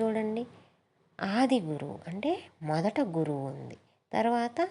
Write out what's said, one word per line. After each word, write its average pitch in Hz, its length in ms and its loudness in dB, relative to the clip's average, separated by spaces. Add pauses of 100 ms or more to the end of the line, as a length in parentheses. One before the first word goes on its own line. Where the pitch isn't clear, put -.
చూడండి. 220 440 0 (760)
ఆది 240 380 4
గురువు 147 480 -4
అంటే 226 360 -2 (200)
మొదట 165 360 2
గురువు 156 480 0
ఉంది. 131 300 -10 (360)
తర్వాత 240 580 2